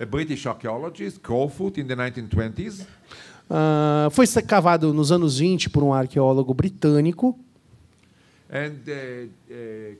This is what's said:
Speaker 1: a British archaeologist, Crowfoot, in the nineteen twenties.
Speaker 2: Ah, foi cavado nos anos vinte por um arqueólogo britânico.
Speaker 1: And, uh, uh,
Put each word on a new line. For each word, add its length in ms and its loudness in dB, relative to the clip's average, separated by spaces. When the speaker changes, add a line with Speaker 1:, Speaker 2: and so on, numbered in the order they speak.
Speaker 1:
a 60 -8
British 400 -6
archaeologist, 720 -8
Crowfoot, 600 -4
in 80 -6
the 80 -6
nineteen 320 -6
twenties. 580 -4
Speaker 2:
Ah, 640 4
foi 140 6
cavado 480 4
nos 160 2
anos 280 2
vinte 300 0
por 140 2
um 100 4
arqueólogo 640 2
britânico. 800 2
Speaker 1:
And, 280 -8
uh, 420 -12
uh, 500 -14